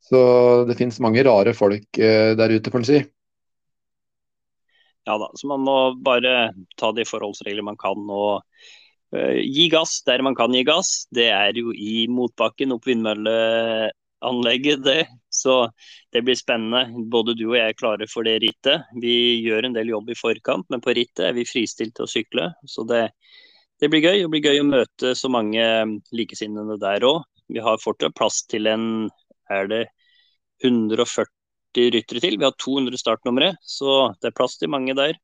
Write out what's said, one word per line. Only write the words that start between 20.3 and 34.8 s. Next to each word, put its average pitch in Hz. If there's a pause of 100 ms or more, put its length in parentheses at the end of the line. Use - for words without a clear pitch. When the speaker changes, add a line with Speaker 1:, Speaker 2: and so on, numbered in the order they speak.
Speaker 2:
men 127
på 123
rittet -
er -
vi 120
fristilt 113
til 110
å -
sykle. 123 (160)
Så -
det, 117 (680)
det 147
blir 156
gøy, 185
og 165
det 160
blir 147
gøy 143
å 143
møte 127
så -
mange 113 (480)
likesinnede 107
der 101
også. 143 (240)
Vi 120
har 110
fortsatt -
plass -
til 107
en, 110 (400)
er 98
det 110 (800)
hundre 113
og 120
førti -
ryttere 117
til? 196
Vi 160
har 135
to 131
hundre 127
startnumre, 127 (100)
så 135
det 117
er -
plass 127
til -
mange 135